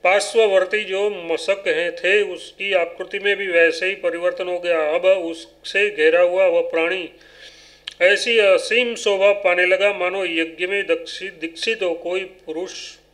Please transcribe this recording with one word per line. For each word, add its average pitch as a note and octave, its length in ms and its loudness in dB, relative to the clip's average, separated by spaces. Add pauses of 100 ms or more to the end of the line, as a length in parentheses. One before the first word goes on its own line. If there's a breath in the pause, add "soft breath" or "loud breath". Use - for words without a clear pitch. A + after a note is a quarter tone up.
पार्श्ववर्ती G3 800 2
जो G3 260 -2
मशक F3 580 -4
हैं E3 280 -2
थे, G3+ 260 2
उसकी G3 500 -8
आकृति F3+ 460 -2
में G3 180 0
भी G3 100 -4
वैसे E3 400 2
ही G3 80 -2
परिवर्तन F3+ 540 -2
हो F3+ 100 -2
गया। D#3+ 360 0
अब F3+ 100 0
उससे F#3+ 880 0
घिरा E3 300 4
हुआ F3+ 260 4
वह E3+ 140 4
प्राणी E3+ 500 -2 (920 loud breath)
ऐसी G3+ 360 4
असीम A3 560 2
शोभा G3+ 380 2
पाने F3+ 340 2
लगा, F#3+ 260 2
मानो F#3 320 -2
यज्ञ E3 420 -4
में G3 200 -4
दक्षि-, E3 540 -6
दीक्षित A3 420 -6
हो F3 120 -2
कोई F3 260 -6
पुरुष - 760 -12 (180)